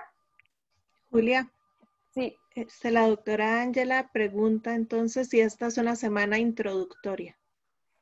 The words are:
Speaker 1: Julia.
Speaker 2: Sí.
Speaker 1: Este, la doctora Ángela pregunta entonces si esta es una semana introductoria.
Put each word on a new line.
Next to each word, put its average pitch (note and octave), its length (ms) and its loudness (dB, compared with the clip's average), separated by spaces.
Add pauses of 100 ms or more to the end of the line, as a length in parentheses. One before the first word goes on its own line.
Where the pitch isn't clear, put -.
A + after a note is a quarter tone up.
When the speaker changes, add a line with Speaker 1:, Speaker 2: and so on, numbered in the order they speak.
(1120)
Speaker 1:
Julia. B3 400 2 (640)
Speaker 2:
Sí. B3+ 220 -6 (200)
Speaker 1:
Este, A#3 360 -6
la A#3 160 6
doctora G#3+ 540 0
Ángela B3+ 520 -2
pregunta A3 600 0
entonces A3+ 540 -2
si A3+ 120 6
esta A3+ 260 0
es A#3 100 -6
una A#3 180 0
semana G#3 420 -2
introductoria. G3 1000 -4 (640)